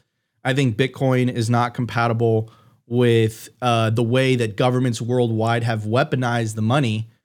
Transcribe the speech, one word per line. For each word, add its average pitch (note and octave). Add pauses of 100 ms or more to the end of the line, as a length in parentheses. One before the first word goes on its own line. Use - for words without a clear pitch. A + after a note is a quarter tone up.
(460)
I C3
think C3
Bitcoin B2+
is A#2
not A#2+
compatible A2+ (320)
with, A#2 (140)
uh, A2+
the A#2
way C3
that A2+
governments B2+
worldwide A#2
have A2
weaponized A#2+
the A2
money. A2+ (160)